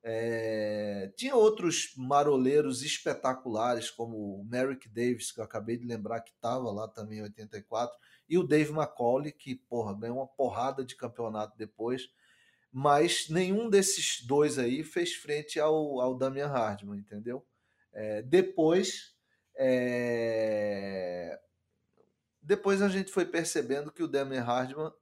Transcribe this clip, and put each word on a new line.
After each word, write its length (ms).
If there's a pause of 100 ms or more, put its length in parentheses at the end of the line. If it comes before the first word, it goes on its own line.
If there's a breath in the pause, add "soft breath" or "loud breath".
É, 1120
tinha 180
outros 640
maroleiros 840
espetaculares, 1080
como 500
o 40
Merrick 440
Davis, 440
que 80
eu 40
acabei 320
de 100
lembrar 340
que 200
tava 300
lá 180
também 300
em 40
oitenta 360
e 40
quatro, 360 (300 soft breath)
e 100
o 40
Dave 280
McCauley, 640
que, 240
porra, 380
ganhou 220
uma 100
porrada 580
de 120
campeonato 640
depois, 500 (680 soft breath)
mas 520
nenhum 400
desses 560
dois 320
aí 260
fez 300
frente 440
ao, 400
ao 160
Damian 340
Hardman, 500
entendeu? 440 (480)
É, 300
depois, 960 (400)
é... 1800 (1000)
depois 400
a 80
gente 200
foi 140
percebendo 680
que 120
o 40
Damian 360
Hardman 600